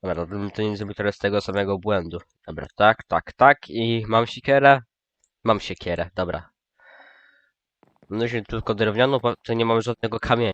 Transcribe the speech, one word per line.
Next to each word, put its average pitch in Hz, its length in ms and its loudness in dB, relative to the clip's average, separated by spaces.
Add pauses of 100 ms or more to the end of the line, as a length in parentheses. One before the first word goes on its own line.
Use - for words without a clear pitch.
Dobra, 85 240 -4
to, 101 280 -6
to 107 80 -4
nie 104 140 -2
zrobię 101 180 -8
teraz 101 240 -2
tego 101 220 0
samego 98 380 -2
błędu. 90 400 -2 (280)
Dobra, 82 200 -12 (100)
tak, 107 320 4
tak, - 240 -2
tak - 380 4
i 113 380 -2
mam 113 180 2
siekierę. 139 540 4 (640)
Mam 107 160 2
siekierę, 87 540 -6
dobra. 85 360 -6 (1600)
No 113 180 -2
się 117 140 -6
tylko 113 320 -4
drewnianą, 113 440 0
bo 120 180 -2
to - 180 -6
nie 117 100 0
mam 113 180 2
żadnego 113 380 -6
kamienia. 117 340 0